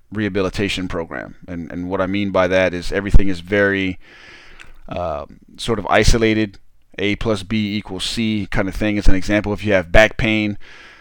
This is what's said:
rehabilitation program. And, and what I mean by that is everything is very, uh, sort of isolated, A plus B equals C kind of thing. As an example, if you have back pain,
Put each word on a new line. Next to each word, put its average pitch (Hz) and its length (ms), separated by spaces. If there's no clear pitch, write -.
rehabilitation 98 760
program. 80 500
And, 85 240
and 90 160
what 95 140
I 92 40
mean 98 240
by 92 180
that 92 260
is 87 180
everything 101 360
is 92 120
very, 95 580
uh, 78 380
sort 110 220
of 90 80
isolated, 110 720
A 101 180
plus 107 260
B 107 340
equals 95 280
C 110 460
kind 101 180
of 92 60
thing. 107 240
As 101 100
an - 60
example, 104 400
if 95 100
you 107 80
have 87 200
back 107 260
pain, 107 400